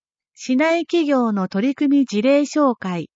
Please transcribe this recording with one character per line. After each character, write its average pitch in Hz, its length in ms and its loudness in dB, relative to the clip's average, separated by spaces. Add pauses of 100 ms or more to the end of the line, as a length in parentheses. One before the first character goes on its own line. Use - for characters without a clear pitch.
(360)
市 - 180 -4
内 320 320 0
企 339 200 0
業 254 260 0
の 190 160 -2
取 220 220 -2
り 269 40 -4
組 285 280 2
み - 20 2
事 208 180 -2
例 277 200 2
紹 277 360 0
介。 175 380 -8